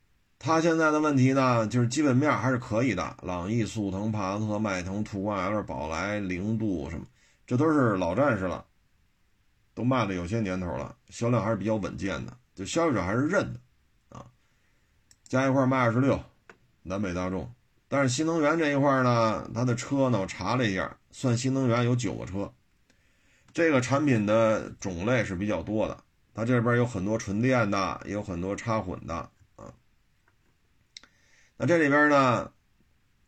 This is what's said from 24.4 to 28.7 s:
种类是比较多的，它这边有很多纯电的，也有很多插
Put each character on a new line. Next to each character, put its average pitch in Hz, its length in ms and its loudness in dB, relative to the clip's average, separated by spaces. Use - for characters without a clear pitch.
种 92 340 -6
类 117 180 2
是 95 100 -6
比 98 140 -2
较 90 140 -2
多 101 260 -2
的， - 160 -12
它 107 100 -6
这 123 160 2
边 120 160 2
有 120 80 4
很 117 180 -4
多 104 140 0
纯 104 240 -4
电 123 300 2
的， 98 340 -2
也 80 80 -8
有 101 100 -4
很 95 160 -8
多 95 160 -4
插 110 240 -4